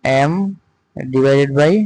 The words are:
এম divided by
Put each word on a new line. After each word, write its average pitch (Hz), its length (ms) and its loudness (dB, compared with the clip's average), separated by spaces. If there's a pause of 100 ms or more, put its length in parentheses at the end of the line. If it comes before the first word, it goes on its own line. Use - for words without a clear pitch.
এম 139 280 0 (640)
divided 135 600 0
by 151 140 2 (140)